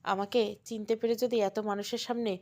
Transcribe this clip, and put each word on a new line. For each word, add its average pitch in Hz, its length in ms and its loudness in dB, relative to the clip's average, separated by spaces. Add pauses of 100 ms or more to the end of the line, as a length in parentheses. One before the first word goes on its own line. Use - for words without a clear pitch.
আমাকে 202 360 2 (220)
চিনতে 220 320 -2
পেরে 226 200 2
যদি 233 240 2
এত 196 200 2
মানুষের 208 380 -2
সামনে 233 340 -2 (100)